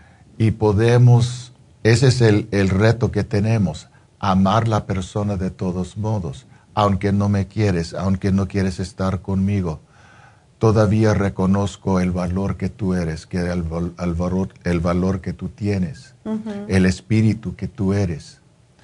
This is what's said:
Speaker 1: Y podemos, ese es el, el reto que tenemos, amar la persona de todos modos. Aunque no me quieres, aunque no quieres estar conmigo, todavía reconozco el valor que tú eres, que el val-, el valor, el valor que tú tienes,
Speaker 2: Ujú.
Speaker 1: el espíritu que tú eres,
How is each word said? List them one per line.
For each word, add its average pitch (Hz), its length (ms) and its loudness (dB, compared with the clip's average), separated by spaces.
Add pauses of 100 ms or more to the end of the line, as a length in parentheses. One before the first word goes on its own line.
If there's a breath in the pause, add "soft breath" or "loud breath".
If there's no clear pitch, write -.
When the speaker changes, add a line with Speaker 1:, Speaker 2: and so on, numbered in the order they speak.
(380 soft breath)
Speaker 1:
Y 113 140 2
podemos, 120 1000 4 (320)
ese 117 240 6
es 120 140 4
el, 107 300 4
el 98 180 2
reto 104 420 2
que 98 140 -2
tenemos, 101 640 -2 (300 soft breath)
amar 101 500 2
la 104 160 0
persona 101 500 -4
de 92 160 -4
todos 90 460 -6
modos. 104 500 -6 (280 soft breath)
Aunque 101 360 2
no 101 160 2
me 98 200 0
quieres, 87 460 -2
aunque 95 380 -2
no 95 160 2
quieres 95 320 -4
estar 95 420 -4
conmigo, 95 580 -2 (760 soft breath)
todavía 107 560 4
reconozco 98 880 0
el 90 120 -2
valor 92 460 -4
que 92 120 -4
tú 92 260 -4
eres, 82 320 -6
que 92 100 -6
el 87 240 -2
val-, 85 380 -6
el 87 160 -4
valor, 90 340 -4 (140)
el 87 160 -2
valor 90 420 -2
que 87 120 -8
tú 92 160 -10
tienes, 98 640 -6 (100)
Speaker 2:
Ujú. 214 420 -8
Speaker 1:
el 92 200 2
espíritu 104 680 0
que 92 120 -10
tú 95 260 -2
eres, 87 460 -4 (440 soft breath)